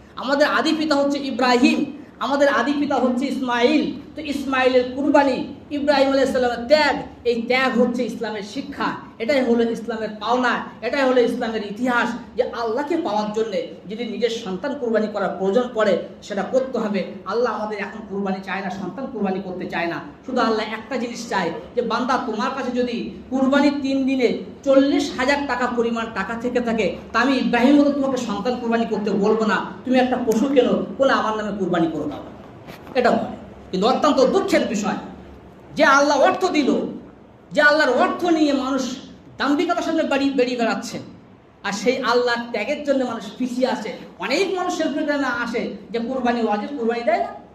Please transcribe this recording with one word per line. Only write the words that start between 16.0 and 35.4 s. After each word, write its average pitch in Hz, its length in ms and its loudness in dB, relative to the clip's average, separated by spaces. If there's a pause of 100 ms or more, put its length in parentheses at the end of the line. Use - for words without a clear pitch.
সেটা 196 200 -4
করতে 254 360 -2
হবে। 202 260 -2 (220)
আল্লাহ 220 280 0
আমাদের 214 240 -6
এখন 202 200 -8 (100)
কুরবানি 190 360 -4
চায় 190 160 -6
না, 196 100 -6
সন্তান 226 420 -8
কুরবানি 196 320 -2
করতে 180 220 -8
চায় 170 200 -4
না। 156 140 -6 (260)
শুধু 247 140 0
আল্লাহ 220 260 2
একটা 220 300 -8
জিনিস - 320 -6
চায়, 185 220 -2 (240)
যে 240 80 0
বান্দা, 240 440 0
তোমার 233 300 -4
কাছে 247 140 -4
যদি 233 600 -4
কুরবানির 269 420 4 (100)
তিন 269 240 -2
দিনে 254 320 2 (260)
চল্লিশ 277 520 4
হাজার 277 300 0
টাকা 247 200 -2
পরিমাণ 233 480 -2
টাকা 196 260 -4
থেকে 247 200 0
থাকে, 220 360 0 (160)
তা 226 80 2
আমি 262 160 4
ইব্রাহিম 247 440 6
মতো 285 120 6
তোমাকে 269 240 0
সন্তান 233 400 -2
কুরবানি 226 280 0
করতে 202 260 -2
বলবো 214 340 2
না, 190 220 0 (180)
তুমি 254 140 4
একটা 254 280 2
পশু 226 280 4
কেনো, 208 320 4 (120)
কোনো 262 140 4
আমার 214 240 0
নামে 208 220 -4
কুরবানি 170 280 2
করে 151 180 -4
দাও, 143 180 -8 (720)
এটা 233 160 4
বলে। - 300 -2 (320)
কিন্তু 185 160 2
অত্যন্ত 269 320 4
দুঃখের - 460 4
বিষয়, 208 280 -2 (800)